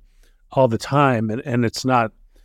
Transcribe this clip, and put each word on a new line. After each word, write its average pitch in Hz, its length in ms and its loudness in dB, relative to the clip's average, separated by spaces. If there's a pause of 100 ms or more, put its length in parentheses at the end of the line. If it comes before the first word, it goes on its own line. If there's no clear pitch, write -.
(520)
all 131 180 4
the 113 80 0
time, 131 520 0
and, 117 120 -6
and 123 240 -2
it's - 180 -4
not 120 300 0 (320)